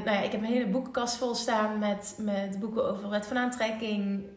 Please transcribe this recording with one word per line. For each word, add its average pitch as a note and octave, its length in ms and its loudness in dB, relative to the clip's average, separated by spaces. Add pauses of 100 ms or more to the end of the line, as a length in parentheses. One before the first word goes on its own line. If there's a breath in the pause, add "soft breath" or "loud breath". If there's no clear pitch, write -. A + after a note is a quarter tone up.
nou G#3+ 120 4
ja, G3 40 2
ik - 120 0
heb G#3 80 0
een A3 60 0
hele B3 200 2
boekenkast A#3+ 500 0
vol A#3+ 180 0
staan G#3+ 440 2
met, G#3 400 0
met G3 420 -2
boeken A3 280 0
over G3+ 200 -4
wet G#3 180 -2
van B3 120 -2
aantrekking, A3 840 0 (140)